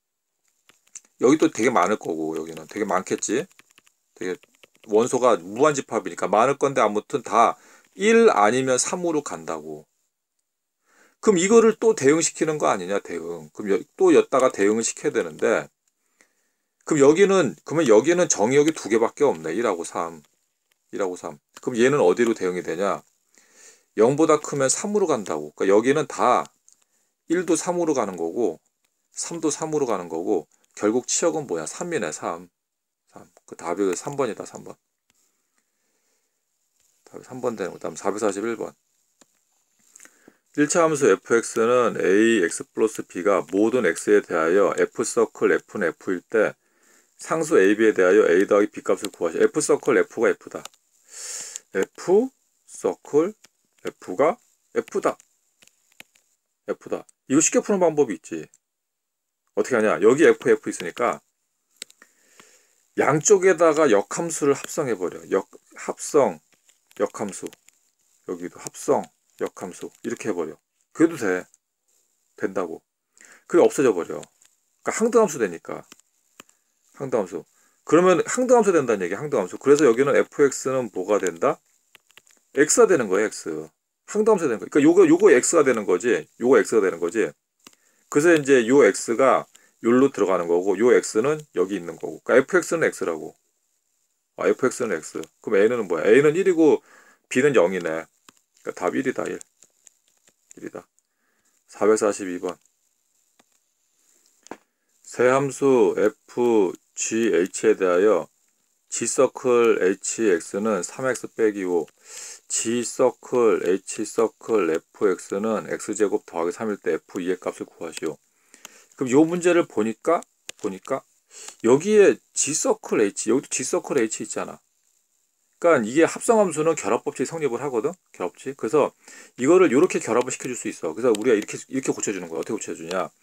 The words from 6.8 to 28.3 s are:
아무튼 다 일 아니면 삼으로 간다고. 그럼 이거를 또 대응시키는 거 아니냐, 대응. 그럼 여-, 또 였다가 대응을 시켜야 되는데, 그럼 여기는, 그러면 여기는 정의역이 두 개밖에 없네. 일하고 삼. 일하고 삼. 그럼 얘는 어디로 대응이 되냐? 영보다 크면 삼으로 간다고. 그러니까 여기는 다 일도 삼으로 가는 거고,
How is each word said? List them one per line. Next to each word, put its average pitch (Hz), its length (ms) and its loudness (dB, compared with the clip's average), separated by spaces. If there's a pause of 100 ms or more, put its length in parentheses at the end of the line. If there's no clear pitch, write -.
아무튼 107 400 -2
다 104 340 2 (380)
일 226 360 4
아니면 131 460 2
삼으로 170 460 -4
간다고. 78 640 -12 (1300)
그럼 202 180 4
이거를 220 400 4
또 220 160 2
대응시키는 156 640 0
거 - 80 -2
아니냐, 98 320 -2
대응. 85 560 -10
그럼 107 160 -8
여-, - 140 0 (120)
또 185 160 4
였다가 127 380 4
대응을 107 320 0
시켜야 143 300 -6
되는데, 92 560 -2 (1160)
그럼 156 160 0
여기는, 165 540 6 (100)
그러면 151 220 -2
여기는 147 420 4
정의역이 139 440 2
두 - 160 -12
개밖에 113 360 0
없네. 82 300 -2
일하고 98 300 -4
삼. 85 380 -10 (680)
일하고 98 260 -6
삼. 78 220 -14 (240)
그럼 127 160 -4
얘는 131 220 4
어디로 110 340 2
대응이 90 280 -4
되냐? 85 400 -4 (920)
영보다 147 440 4
크면 139 280 -4
삼으로 208 380 -2
간다고. 87 460 -6
그러니까 98 240 0
여기는 131 320 2
다 104 360 0 (840)
일도 170 280 0
삼으로 170 380 -2
가는 101 220 -2
거고, 85 440 -4 (520)